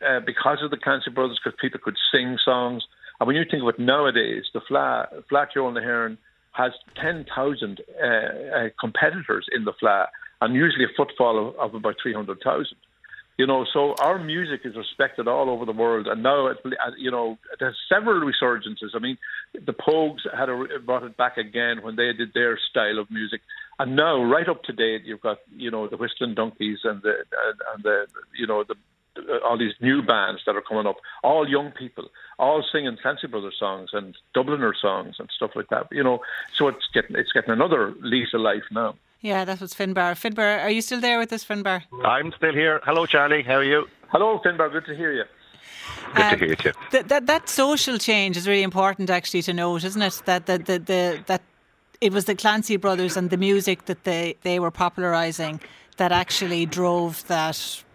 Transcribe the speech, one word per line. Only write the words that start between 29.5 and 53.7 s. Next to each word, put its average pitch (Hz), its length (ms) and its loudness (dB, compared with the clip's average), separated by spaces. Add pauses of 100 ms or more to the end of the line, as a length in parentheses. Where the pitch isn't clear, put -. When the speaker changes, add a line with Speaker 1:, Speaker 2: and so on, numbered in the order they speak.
Speaker 1:
these 110 240 0
new 131 220 4
bands 104 420 2
that 101 100 2
are 101 60 -2
coming 107 240 -2
up, 98 120 0 (260)
all 147 260 4
young 143 220 0
people, - 400 -14 (260)
all 151 340 2
singing 135 300 0
Clancy 147 240 -2
Brothers 104 320 -8
songs 95 360 -4
and 98 220 -6 (200)
Dubliner 131 440 2
songs 95 380 -2
and - 180 -12
stuff - 200 -4
like 107 140 -6
that. 120 220 -2
You 143 120 0
know, 123 180 2 (320)
so 147 140 2
it's - 260 -2
getting, - 220 0
it's - 160 0
getting 117 200 2
another 117 500 2
lease 120 340 0
of 113 60 2
life 107 300 0
now. 104 240 -2 (280)
Speaker 2:
Yeah, 190 220 0
that 185 160 -6
was 185 140 -12
Finbar. 180 400 0
Finbar, 208 480 0
are 214 80 2
you 220 100 2
still 240 180 -4
there 240 200 2
with 226 120 -2
us, 226 140 -6
Finbar? 196 380 -2 (200)
Speaker 3:
I'm 143 280 2
still 160 220 0
here. 156 300 2
Hello, 165 220 2
Charlie. 147 380 4
How 131 140 2
are 139 60 4
you? 147 240 2 (200)
Speaker 1:
Hello, 214 360 2
Finbar. 165 280 2
Good 156 140 -4
to 151 100 -10
hear 160 160 -2
you. 117 140 -2 (920)
Speaker 3:
Good - 0 -
to 208 180 6
Speaker 2:
Um, 90 60 0
Speaker 3:
hear 87 100 2
you 80 60 2
too. - 160 0 (180)
Speaker 2:
Th-, 262 160 2
that, 262 220 2
that 320 200 2
social 269 520 2
change 196 360 2
is 175 120 -4
really 202 160 4
important, 190 480 2
actually, 175 320 0
to 185 100 -2
note, 175 300 0
isn't 196 180 -2
it? 190 240 -2
That 180 220 0
the, 180 100 2
the, 180 220 0
the, 175 480 0
that 185 160 0 (560)
it 202 120 4
was 196 140 2
the 208 80 2
Clancy 214 440 2
Brothers 185 380 0
and 180 140 0
the 185 80 0
music 196 480 2